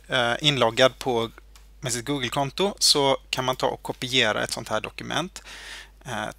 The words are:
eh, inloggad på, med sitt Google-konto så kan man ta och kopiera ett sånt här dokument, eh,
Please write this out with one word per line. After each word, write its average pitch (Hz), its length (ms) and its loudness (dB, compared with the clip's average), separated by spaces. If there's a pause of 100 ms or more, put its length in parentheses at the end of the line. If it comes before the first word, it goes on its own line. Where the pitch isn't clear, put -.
eh, 123 400 0
inloggad 127 520 4
på, 117 320 -2 (480)
med 123 140 -6
sitt 120 120 -6
Google-konto 139 760 -2
så 139 380 4 (120)
kan 131 160 -2
man 127 100 0
ta 131 120 -2
och - 160 -4
kopiera 120 600 0
ett - 80 -6
sånt 113 180 -8
här 107 120 -2
dokument, 120 600 -8 (640)
eh, 110 340 -8